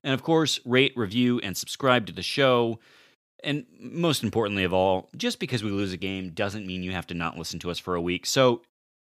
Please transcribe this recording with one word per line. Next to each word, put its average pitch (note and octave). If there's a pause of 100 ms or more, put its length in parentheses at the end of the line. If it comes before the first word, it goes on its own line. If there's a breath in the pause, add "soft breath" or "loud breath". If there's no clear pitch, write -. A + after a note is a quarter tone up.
And C3+
of C3
course, D#3+
rate, B2+
review, A#2+
and F#2+
subscribe B2
to F2
the F2
show. A#2+ (640 soft breath)
And C#3+ (160)
most D#3
importantly G#2
of F2
all, F#2
just A#3
because B2
we G#2+
lose G2
a -
game F#2+
doesn't G2+
mean F#2
you F#2
have F2
to -
not E2+
listen E2+
to F2
us E2+
for F#2
a F2
week. F2+
So B2+ (440)